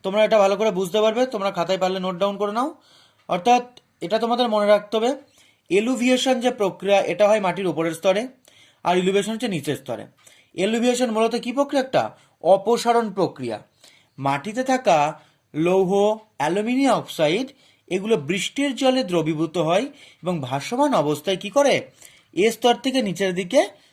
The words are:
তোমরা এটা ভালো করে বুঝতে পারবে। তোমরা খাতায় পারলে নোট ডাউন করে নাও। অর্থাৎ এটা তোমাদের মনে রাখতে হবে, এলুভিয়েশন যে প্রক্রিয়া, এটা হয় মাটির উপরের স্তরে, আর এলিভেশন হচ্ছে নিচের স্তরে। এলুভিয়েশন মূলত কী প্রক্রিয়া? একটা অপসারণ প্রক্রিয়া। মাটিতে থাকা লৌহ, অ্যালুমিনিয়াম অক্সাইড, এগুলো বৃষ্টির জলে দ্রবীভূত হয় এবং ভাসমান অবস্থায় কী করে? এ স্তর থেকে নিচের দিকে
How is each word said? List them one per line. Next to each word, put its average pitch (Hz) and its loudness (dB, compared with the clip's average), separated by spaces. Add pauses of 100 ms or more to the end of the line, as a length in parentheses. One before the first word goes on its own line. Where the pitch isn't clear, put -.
তোমরা 208 2
এটা 214 4
ভালো 196 4
করে 220 0
বুঝতে 185 -2
পারবে। 220 2
তোমরা 196 -4
খাতায় 180 -2
পারলে 185 -2
নোট 185 -4
ডাউন 196 -2
করে 208 -4
নাও। 262 -4 (540)
অর্থাৎ 240 0 (200)
এটা 185 -2
তোমাদের 233 0
মনে 208 0
রাখতে 208 2
হবে, 240 0 (540)
এলুভিয়েশন 247 2
যে 240 2
প্রক্রিয়া, 196 0
এটা - 2
হয় 214 4
মাটির 185 -2
উপরের 165 -2
স্তরে, 202 0 (560)
আর 180 2
এলিভেশন 196 0
হচ্ছে 226 -4
নিচের 147 -4
স্তরে। 110 -10 (480)
এলুভিয়েশন 233 0
মূলত 220 0
কী 240 -6
প্রক্রিয়া? 277 -2
একটা 117 0 (300)
অপসারণ 220 2
প্রক্রিয়া। 131 -4 (560)
মাটিতে 143 -4
থাকা 180 2 (340)
লৌহ, 190 2 (180)
অ্যালুমিনিয়াম 214 0
অক্সাইড, 165 -2 (380)
এগুলো 196 0
বৃষ্টির 202 -4
জলে 262 0
দ্রবীভূত 165 -2
হয় 175 0 (360)
এবং 165 -4
ভাসমান 233 -2
অবস্থায় 151 0
কী 196 -10
করে? 262 2 (420)
এ 208 2
স্তর 240 2
থেকে 254 -2
নিচের 190 -2
দিকে 247 0 (240)